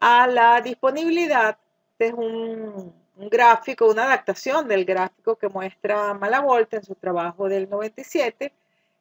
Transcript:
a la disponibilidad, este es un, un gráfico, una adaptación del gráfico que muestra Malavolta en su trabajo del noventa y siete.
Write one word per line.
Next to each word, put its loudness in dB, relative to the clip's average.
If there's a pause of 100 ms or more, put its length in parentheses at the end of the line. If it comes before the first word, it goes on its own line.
a 6
la 6
disponibilidad, -2 (340)
este -2
es -8
un, -10 (240)
un -16
gráfico, 4
una 2
adaptación -2
del 0
gráfico -4
que -4
muestra -4
Malavolta 0
en -14
su -16
trabajo -4
del -4
noventa -8
y -16
siete. -4 (480)